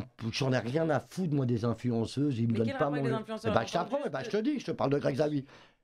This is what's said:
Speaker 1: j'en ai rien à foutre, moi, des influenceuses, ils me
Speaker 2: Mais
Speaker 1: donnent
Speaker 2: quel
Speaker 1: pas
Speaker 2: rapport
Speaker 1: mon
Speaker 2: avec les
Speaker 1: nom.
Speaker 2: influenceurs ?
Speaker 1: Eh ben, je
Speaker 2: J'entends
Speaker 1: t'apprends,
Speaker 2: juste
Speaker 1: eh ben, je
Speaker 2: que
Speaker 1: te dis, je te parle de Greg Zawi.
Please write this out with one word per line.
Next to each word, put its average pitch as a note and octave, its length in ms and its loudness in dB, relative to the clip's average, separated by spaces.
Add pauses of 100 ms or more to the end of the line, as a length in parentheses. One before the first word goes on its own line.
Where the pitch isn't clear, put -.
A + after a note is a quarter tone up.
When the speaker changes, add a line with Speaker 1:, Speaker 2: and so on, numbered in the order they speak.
(300)
Speaker 1:
j'en C3 220 0
ai B2+ 60 2
rien C#3 320 0
à C3+ 100 2
foutre, F3 340 -4
moi, C#3 120 2
des A#2+ 180 2
influenceuses, A#2+ 720 0
ils A#2 100 2
me A#2 40 2
Speaker 2:
Mais G#2+ 60 0
Speaker 1:
donnent A2+ 80 4
Speaker 2:
quel A2+ 100 0
Speaker 1:
pas - 80 2
Speaker 2:
rapport C#3+ 60 2
Speaker 1:
mon D3 80 0
Speaker 2:
avec C#3 80 0
les - 60 2
Speaker 1:
nom. - 80 0
Speaker 2:
influenceurs ? G#3+ 320 -4
Speaker 1:
Eh G3+ 60 4
ben, A#2 80 0
je - 60 -10
Speaker 2:
J'entends F3 120 0
Speaker 1:
t'apprends, A3+ 120 -4
Speaker 2:
juste C#4+ 120 -2
Speaker 1:
eh - 20 -10
ben, C#3 140 -4
je - 60 -8
Speaker 2:
que G3 60 0
Speaker 1:
te G#3+ 60 0
dis, C4+ 180 0
je - 60 -10
te E3 60 -2
parle C#3 180 0
de C#3+ 80 2
Greg C#3+ 180 0
Zawi. D3+ 300 0 (380)